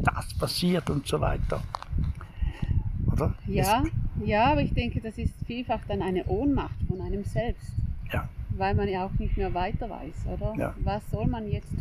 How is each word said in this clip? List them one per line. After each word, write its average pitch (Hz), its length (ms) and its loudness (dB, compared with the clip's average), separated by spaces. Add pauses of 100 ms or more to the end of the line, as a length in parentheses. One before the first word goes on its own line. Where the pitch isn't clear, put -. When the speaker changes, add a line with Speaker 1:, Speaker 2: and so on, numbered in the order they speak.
Speaker 1:
das - 320 0
passiert 180 540 0
und 143 180 -2
so 151 120 2
weiter. - 420 0 (1500)
Oder? - 220 2 (140)
Speaker 2:
Ja, 196 360 4
Speaker 1:
Es - 440 0
Speaker 2:
ja, 220 240 6
aber 294 100 4
ich 254 120 0
denke, 240 280 0
das 220 160 -8
ist - 160 0 (140)
vielfach 240 400 -2
dann 202 140 0
eine 185 240 0
Ohnmacht 247 500 0 (120)
von 185 140 0
einem 190 220 -2
selbst. - 480 -2 (400)
Speaker 1:
Ja. - 160 0 (300)
Speaker 2:
Weil 196 180 4
man 202 140 4
ja 185 160 0
auch 196 140 -2
nicht 208 180 2
mehr 190 160 2
weiter 196 360 0
weiß, - 440 -8
oder? 208 240 -2
Speaker 1:
Ja. - 160 0 (100)
Speaker 2:
Was 202 180 2 (100)
soll - 160 2
man 226 220 0
jetzt - 320 0